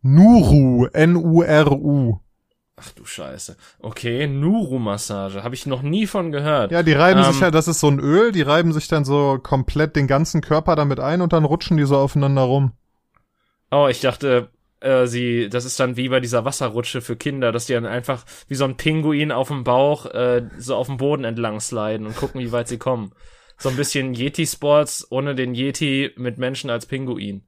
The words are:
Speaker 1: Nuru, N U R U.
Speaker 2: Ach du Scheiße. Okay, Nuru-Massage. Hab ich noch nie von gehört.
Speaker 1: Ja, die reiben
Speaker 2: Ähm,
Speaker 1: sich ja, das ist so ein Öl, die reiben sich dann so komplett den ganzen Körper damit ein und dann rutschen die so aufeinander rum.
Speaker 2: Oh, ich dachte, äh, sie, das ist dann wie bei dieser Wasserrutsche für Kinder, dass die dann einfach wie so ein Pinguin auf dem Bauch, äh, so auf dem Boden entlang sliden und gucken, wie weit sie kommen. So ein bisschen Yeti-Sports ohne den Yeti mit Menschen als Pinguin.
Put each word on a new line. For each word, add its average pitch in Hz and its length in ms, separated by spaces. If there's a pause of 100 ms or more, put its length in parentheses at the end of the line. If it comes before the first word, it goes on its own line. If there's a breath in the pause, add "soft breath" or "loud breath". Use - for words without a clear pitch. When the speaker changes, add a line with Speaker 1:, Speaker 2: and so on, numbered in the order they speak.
Speaker 1:
Nuru, 139 920
N 165 240
U 165 240
R 151 300
U. 139 480 (580)
Speaker 2:
Ach - 160
du 57 100
Scheiße. - 540 (220 soft breath)
Okay, 117 480
Nuru-Massage. 120 1160
Hab 120 80
ich 131 140
noch 135 160
nie 180 260
von 170 240
gehört. 147 400
Speaker 1:
Ja, 170 120
die 160 100
reiben 180 280
Speaker 2:
Ähm, 135 120
Speaker 1:
sich 139 80
ja, 175 100
das 147 160
ist 165 140
so 147 80
ein 139 100
Öl, 175 320
die 175 120
reiben 160 280
sich 151 160
dann 151 160
so 139 400
komplett 147 540
den 139 100
ganzen 143 320
Körper 156 380
damit 139 240
ein 156 200
und 175 120
dann 160 100
rutschen 160 320
die 147 100
so 139 120
aufeinander 139 460
rum. 131 280 (1000)
Speaker 2:
Oh, 143 200
ich 123 100
dachte, 127 480 (320)
äh, 127 280
sie, 120 420
das 120 160
ist 127 160
dann 123 160
wie 127 100
bei 127 140
dieser 117 240
Wasserrutsche 120 560
für 117 160
Kinder, 135 340
dass 117 140
die 135 80
dann 117 120
einfach 120 380 (240 loud breath)
wie 139 80
so 135 80
ein 135 140
Pinguin 151 560
auf 127 160
dem 135 160
Bauch, 135 400
äh, 123 420 (100)
so 120 200
auf 123 100
dem 139 80
Boden 139 300
entlang 113 340
sliden 107 480
und 107 80
gucken, 135 240
wie 120 140
weit 120 160
sie 120 80
kommen. 117 340 (460 soft breath)
So - 100
ein 127 80
bisschen 135 400
Yeti-Sports 147 960
ohne 135 240
den 127 180
Yeti 135 640
mit 120 220
Menschen 127 320
als 117 160
Pinguin. 107 640